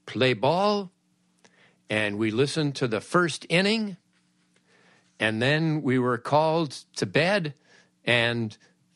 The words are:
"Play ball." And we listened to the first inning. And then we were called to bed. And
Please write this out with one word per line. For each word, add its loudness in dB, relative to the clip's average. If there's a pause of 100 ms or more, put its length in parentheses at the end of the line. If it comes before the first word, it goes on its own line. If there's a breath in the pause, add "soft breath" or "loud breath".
"Play 2
ball." 0 (960 soft breath)
And -2
we 0
listened 0
to -2
the -4
first -2
inning. 0 (1200 soft breath)
And 0
then 2
we 2
were 0
called 2 (240)
to -4
bed. 0 (520 soft breath)
And 0 (380 soft breath)